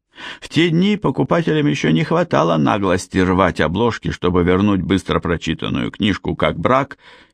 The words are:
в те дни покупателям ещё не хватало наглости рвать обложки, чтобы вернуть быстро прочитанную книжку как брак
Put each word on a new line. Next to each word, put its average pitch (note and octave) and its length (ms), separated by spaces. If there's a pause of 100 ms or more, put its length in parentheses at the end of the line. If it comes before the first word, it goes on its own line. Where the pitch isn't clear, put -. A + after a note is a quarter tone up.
(400)
в - 80
те E3+ 220
дни F#3+ 260
покупателям D#3 720
ещё D3+ 220
не D#3+ 120
хватало E3 540
наглости G2 640
рвать F#2 420
обложки, F#2 500
чтобы F2+ 320
вернуть F#2 400
быстро E2 380
прочитанную D#2 720
книжку F2+ 420
как D#2+ 240
брак B2+ 400 (360)